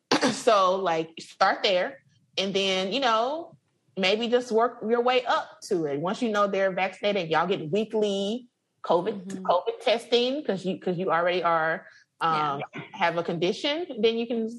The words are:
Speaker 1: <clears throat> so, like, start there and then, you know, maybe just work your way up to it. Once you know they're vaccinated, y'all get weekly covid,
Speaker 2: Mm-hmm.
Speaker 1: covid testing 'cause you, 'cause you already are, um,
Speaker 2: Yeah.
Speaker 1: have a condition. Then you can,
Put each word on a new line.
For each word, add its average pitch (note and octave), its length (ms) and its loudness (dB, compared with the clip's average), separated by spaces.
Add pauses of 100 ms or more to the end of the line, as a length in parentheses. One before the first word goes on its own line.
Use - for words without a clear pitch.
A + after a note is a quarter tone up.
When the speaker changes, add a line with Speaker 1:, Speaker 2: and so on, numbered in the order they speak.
(120)
Speaker 1:
<clears throat> C#4+ 220 2
so, F#3+ 420 4
like, E3 340 -2 (100)
start - 440 0
there F#3 340 2 (400)
and F#3+ 160 -2
then, F#3+ 400 0
you B3+ 60 0
know, C4 580 0 (400)
maybe G3+ 320 2
just B3 220 0
work A#3 260 2 (100)
your A#3+ 140 2
way B3 240 2
up - 380 -2
to E3+ 220 -2
it. C#3+ 140 -2
Once F3 220 -4
you A#3+ 80 0
know G#3 180 2
they're G3 240 2
vaccinated, F#3+ 580 -2
y'all D#3+ 180 2
get E3 240 -4
weekly G#3+ 760 -2 (360)
covid, F3+ 420 0
Speaker 2:
Mm-hmm. F#3+ 200 -10
Speaker 1:
covid - 360 0
testing B3 640 0
'cause F#3+ 180 -2
you, F3+ 160 -4
'cause F#3 180 -4
you D#3+ 140 -2
already F3 320 2
are, E3 420 0 (360)
um, D3+ 400 0 (120)
Speaker 2:
Yeah. F#3 80 -10 (120)
Speaker 1:
have E3+ 240 0
a E3+ 60 0
condition. B3+ 640 -2 (140)
Then A3+ 180 2
you A#3 100 -2
can, A3+ 320 -2